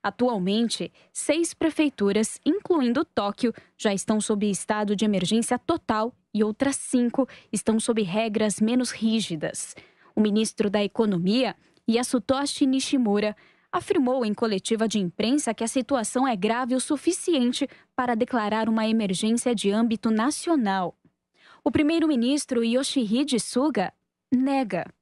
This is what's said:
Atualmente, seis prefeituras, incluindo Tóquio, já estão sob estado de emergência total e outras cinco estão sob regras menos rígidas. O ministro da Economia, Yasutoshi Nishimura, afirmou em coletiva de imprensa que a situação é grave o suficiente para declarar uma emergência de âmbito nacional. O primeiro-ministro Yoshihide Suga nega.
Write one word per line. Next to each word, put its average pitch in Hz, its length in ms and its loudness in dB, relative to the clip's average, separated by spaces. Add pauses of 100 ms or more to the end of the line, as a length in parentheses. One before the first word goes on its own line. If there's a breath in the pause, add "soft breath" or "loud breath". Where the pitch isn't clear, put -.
Atualmente, 208 920 -2 (200 soft breath)
seis 320 420 -2
prefeituras, 226 880 0
incluindo 302 600 2
Tóquio, 208 500 -2 (220 loud breath)
já 208 160 0
estão 214 280 0
sob 208 280 0
estado 208 460 -2
de 202 100 0
emergência 214 540 0
total 233 560 -2 (180)
e 214 120 2
outras 262 320 -2
cinco 240 500 0 (240 loud breath)
estão 220 300 0
sob 226 220 0
regras 214 580 0
menos 240 300 2
rígidas. 214 840 -4 (400 loud breath)
O 214 60 0
ministro 214 480 2
da 208 160 0
Economia, 202 720 0 (340 soft breath)
Yasutoshi 262 760 0
Nishimura, 220 680 2 (380 soft breath)
afirmou 269 520 0
em 208 100 0
coletiva 220 520 0
de 214 120 0
imprensa 220 560 0
que 226 100 -4
a 233 40 -2
situação 254 600 0
é 233 80 -2
grave 233 380 -2
o 254 60 0
suficiente 277 880 0 (300 loud breath)
para 247 180 0
declarar 220 540 0
uma 220 180 0
emergência 220 680 0
de 202 160 0
âmbito 220 400 0
nacional. 220 840 0 (680 soft breath)
O - 60 2
primeiro-ministro 285 920 2
Yoshihide 240 800 0
Suga 240 520 -2 (380)
nega. 254 560 0 (160)